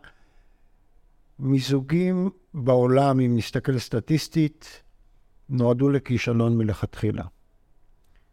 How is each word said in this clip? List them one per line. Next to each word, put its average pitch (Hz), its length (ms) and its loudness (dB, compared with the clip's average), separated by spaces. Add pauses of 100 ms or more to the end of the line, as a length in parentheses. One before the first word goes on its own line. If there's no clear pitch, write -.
(1400)
מיזוגים 139 920 0 (240)
בעולם, 131 680 2
אם 120 160 2
נסתכל 127 420 -4
סטטיסטית, - 1040 -4 (640)
נועדו 123 400 2
לכישלון 117 680 0
מלכתחילה. - 680 -4 (1080)